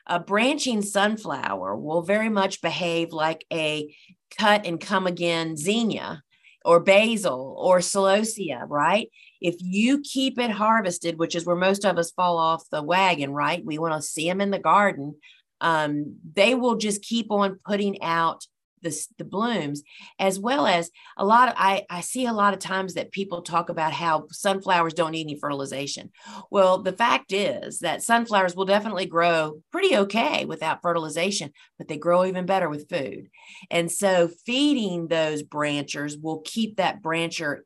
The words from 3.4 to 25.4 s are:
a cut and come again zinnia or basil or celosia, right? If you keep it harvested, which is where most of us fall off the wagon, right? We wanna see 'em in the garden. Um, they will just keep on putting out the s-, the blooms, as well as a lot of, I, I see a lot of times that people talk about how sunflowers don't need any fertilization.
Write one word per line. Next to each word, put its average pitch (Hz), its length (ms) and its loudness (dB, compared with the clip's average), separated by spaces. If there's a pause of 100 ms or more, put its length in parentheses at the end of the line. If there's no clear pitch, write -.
a 151 420 -4 (420)
cut 208 300 4
and 170 140 -4
come 190 260 -2
again 170 500 -2
zinnia 160 680 -2 (420)
or - 160 8
basil 196 760 4
or 180 200 6
celosia, 190 880 0
right? 151 400 2 (320)
If 175 200 -2
you 214 420 2
keep 262 360 -2
it 240 120 0
harvested, 196 680 0
which 170 160 -2
is 170 120 -4
where 175 100 2
most 196 300 2
of 180 120 2
us 170 120 0
fall 180 260 0
off 160 340 0
the 151 120 -4
wagon, 160 500 2
right? 147 320 -2
We 151 140 -6
wanna 156 240 -2
see 156 260 -4
'em 190 140 0
in 202 80 0
the 190 80 0
garden. 160 580 2 (440)
Um, 147 560 -2 (180)
they 208 200 4
will 240 220 2
just 208 260 -4
keep 220 280 -4
on 196 360 0
putting 202 360 -2
out 165 440 0 (340)
the 165 100 -6
s-, - 180 -8 (100)
the 175 60 -10
blooms, 170 580 -4 (380)
as 190 180 2
well 262 260 0
as 175 240 2 (280)
a - 80 -2
lot 233 240 6
of, 226 80 -2
I, 196 340 2
I 175 100 -8
see 247 260 -4
a 233 60 0
lot 202 220 2
of 185 60 -8
times 190 340 -4
that - 160 -6
people 185 320 -6
talk 170 280 -2
about 160 220 -2
how 156 380 -2
sunflowers 190 640 0
don't 160 160 0
need 160 160 -6
any 151 100 -8
fertilization. 139 760 -6 (400)